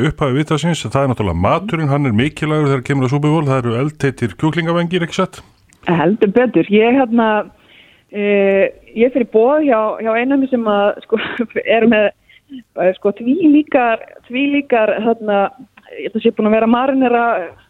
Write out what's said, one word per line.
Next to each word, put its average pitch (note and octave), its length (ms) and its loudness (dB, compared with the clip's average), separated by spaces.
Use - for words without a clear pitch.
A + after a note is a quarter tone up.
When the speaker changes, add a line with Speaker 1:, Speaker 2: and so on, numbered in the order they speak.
Speaker 1:
upphafi C#3+ 260 -2
viðtalsins, D#3 480 -2
það C3+ 220 -2
er C3+ 80 0
náttúrulega F2+ 320 -2
maturinn, D#3+ 480 -2
hann C#3+ 160 0
er G#2 100 0
mikilvægur D3+ 540 -2
þegar C3 160 -2
kemur C#3 180 0
að B2 80 -2
Super D3 160 0
Bowl, D#3 160 0
það C3+ 160 0
eru A#2 160 -2
eldheitir C3 560 -4
kjúklingavengir, E3+ 720 -2
ekki - 140 -6
satt? - 180 -4
Speaker 2:
Heldur F3+ 500 2
betur. A#3+ 340 2
Ég, A3 300 4
hérna, A#3 300 2
eh, G3+ 520 2
ég A#3+ 220 2
fer C4 80 0
í A3 80 -2
boð C#4 380 2
hjá, A3+ 100 2
hjá A3+ 160 -4
einum C4+ 320 0
sem A#3+ 180 -2
að, G3+ 360 0
sko, A3 180 -2
<laughs> - 300 -2
er A3+ 100 2
með, G#3+ 220 4
eh, F3+ 220 0
sko, G3+ 180 -2
þvílíkar, C4+ 880 2
þvílíkar, C4+ 720 -2
hérna, G#3+ 400 -2
ég C3 180 -12
held A3 100 -6
að G#3+ 80 -4
sé A3+ 80 2
búin G#3+ 160 0
að A3 80 4
vera A3+ 80 0
að A3+ 80 4
marinera, B3+ 480 0